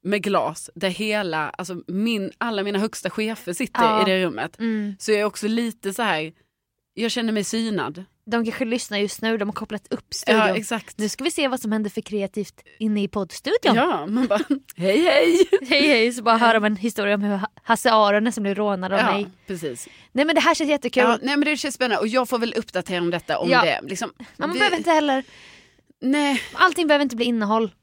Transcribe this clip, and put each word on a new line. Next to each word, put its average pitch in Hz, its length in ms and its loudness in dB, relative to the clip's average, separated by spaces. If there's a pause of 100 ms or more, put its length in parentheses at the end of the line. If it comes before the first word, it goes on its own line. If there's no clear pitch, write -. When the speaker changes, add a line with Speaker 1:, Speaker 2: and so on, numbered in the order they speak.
Speaker 1:
med 196 200 0
glas 165 520 -2
där 185 140 -2
hela, 185 600 -4
alltså 175 380 -10
min, 202 500 -2
alla 220 260 -4
mina 202 160 -2
högsta 214 300 -4
chefer 214 440 -6
sitter 240 300 -4
Speaker 2:
Ja. 214 180 2
Speaker 1:
i 196 100 2
det 185 140 0
rummet. 147 340 -6
Speaker 2:
Mm. 214 400 -4
Speaker 1:
Så - 120 -4
jag 208 100 2
är 214 40 0
också 208 220 -4
lite 226 460 -4
så 240 80 -6
här, 160 300 -2 (600)
jag 220 180 -4
känner 226 220 -2
mig 208 100 0
synad. 190 600 -4 (280)
Speaker 2:
De 233 140 0
kanske 233 200 -4
lyssnar 226 320 -4
just 202 240 -4
nu, 226 160 -2
de 202 120 -4
har 208 40 -8
kopplat - 400 -10
upp - 200 -12
studion. 226 260 2
Speaker 1:
Ja, 202 180 2
exakt. 220 400 -8
Speaker 2:
Nu 208 120 -2
ska - 140 -8
vi 330 80 0
se 294 160 -2
vad 254 140 -2
som 214 100 -4
händer 214 180 -2
för 214 120 -8
kreativt 202 600 -8 (180)
inne 214 240 0
i 196 40 -2
poddstudion. 233 680 0
Speaker 1:
Ja, 233 320 2
man 233 200 0
bara, 311 120 2 (200)
<laughs> - 160 -20
hej, 196 280 2
hej. 339 460 4 (120)
Speaker 2:
Hej, 277 260 4
hej, 240 260 4
så 240 100 -10
bara 226 140 4
hör 226 160 6
de 214 120 4
en 214 100 2
historia 202 400 0
om 202 60 -2
hur 202 140 0
Ha-, 190 120 -4 (160)
Hasse 233 280 2
Aro 208 280 6
nästan 220 240 -2
blev 196 120 0
rånad 190 380 -2
av 202 60 2
Speaker 1:
Ja, 226 120 4
Speaker 2:
mig. 202 160 -2 (200)
Speaker 1:
precis. 156 400 -8 (240)
Speaker 2:
Nej, 269 140 0
men 311 100 0
det 311 60 4
här 311 140 4
känns 302 140 -2
jättekul. 262 340 0
Speaker 1:
Ja, 226 180 4
nej, 277 160 0
men 294 80 2
det 302 120 0
känns 285 180 -6
spännande 254 240 0
och 214 80 -2
jag 240 220 0
får 254 100 0
väl 233 180 -2
uppdatera 180 440 -4
om 170 80 0
detta, 170 300 -2
om - 100 0
Speaker 2:
Ja. 247 120 6
Speaker 1:
det, 170 220 2
liksom, 190 340 -8
Speaker 2:
Men 240 80 -20 (120)
man 302 160 -4
Speaker 1:
det 349 60 -2
Speaker 2:
behöver 403 180 2
inte 320 140 0
heller, 294 320 2 (800)
Speaker 1:
Nej. 277 400 0 (120)
Speaker 2:
allting 359 340 2
behöver 294 160 4
inte 247 120 -2
bli 233 100 0
innehåll 220 460 0 (120)